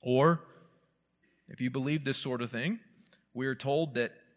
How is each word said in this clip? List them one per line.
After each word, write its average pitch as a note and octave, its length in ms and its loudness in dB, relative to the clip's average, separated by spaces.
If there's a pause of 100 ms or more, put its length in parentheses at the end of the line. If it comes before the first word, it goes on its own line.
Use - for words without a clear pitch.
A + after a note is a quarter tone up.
Or, C#3 420 4 (1040)
if - 140 -14
you B2+ 100 0
believe C3+ 340 -2
this C3 140 -2
sort B2+ 240 -4
of A#2 80 -6
thing, C#3 300 -4 (540)
we B2+ 120 -4
are C3+ 80 -2
told C#3 400 -2
that A#2+ 220 -2 (200)